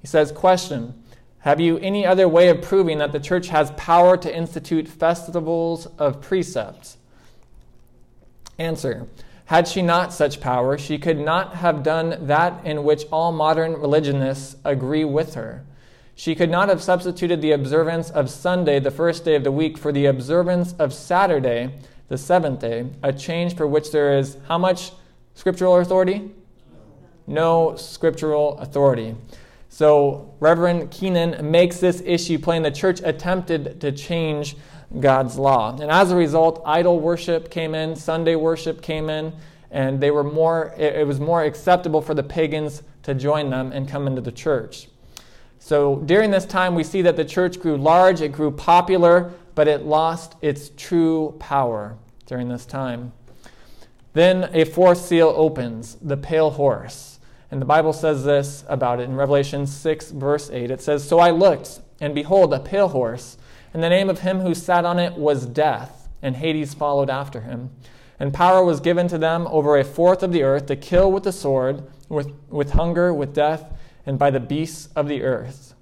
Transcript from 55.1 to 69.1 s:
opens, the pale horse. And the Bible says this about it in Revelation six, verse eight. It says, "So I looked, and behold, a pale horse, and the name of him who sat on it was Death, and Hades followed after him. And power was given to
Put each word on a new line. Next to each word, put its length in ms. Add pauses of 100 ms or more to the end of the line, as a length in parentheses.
opens, 640
the 140
pale 340
horse. 680 (300)
And 100
the 60
Bible 260
says 320
this 440
about 320
it 40
in 100
Revelation 520
six, 440
verse 400
eight. 200
It 100
says, 260
"So 120
I 120
looked, 500 (200)
and 140
behold, 400
a 40
pale 300
horse, 480 (380)
and 80
the 60
name 200
of 120
him 200
who 140
sat 300
on 140
it 140
was 340
Death, 600 (140)
and 140
Hades 380
followed 360
after 320
him. 280 (480)
And 160
power 300
was 160
given 280
to 100